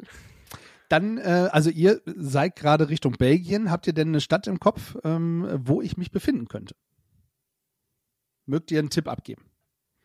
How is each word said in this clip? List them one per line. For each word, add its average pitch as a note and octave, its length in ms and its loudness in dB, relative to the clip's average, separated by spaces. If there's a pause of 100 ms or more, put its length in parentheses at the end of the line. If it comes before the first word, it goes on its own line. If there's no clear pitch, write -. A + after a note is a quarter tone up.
(880)
Dann, G3+ 280 2
äh, F3+ 340 2
also D3+ 180 4
ihr F3 360 4
seid D#3 500 -2
gerade D3 340 2
Richtung D3 240 0
Belgien. F3 580 2
Habt E3+ 160 -4
ihr E3+ 60 0
denn D#3 160 0
eine D3+ 120 2
Stadt F#3+ 260 -2
im F#3+ 120 -4
Kopf, - 440 -2
ähm, E3+ 440 -2 (160)
wo C#3 180 2
ich G#3+ 160 -6
mich F3+ 140 -8
befinden G3+ 360 -2
könnte? G2+ 280 -14 (1700)
Mögt D#3 240 -4
ihr D#3 80 0
einen D3+ 120 -2
Tipp E3 160 -2
abgeben? - 420 -12 (560)